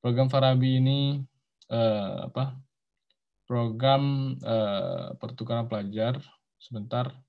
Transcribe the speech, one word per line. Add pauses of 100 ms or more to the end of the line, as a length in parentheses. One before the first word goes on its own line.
Program
Farabi
ini, (720)
eh, (120)
apa? (880)
Program,
eh,
pertukaran
pelajar. (400)
Sebentar. (200)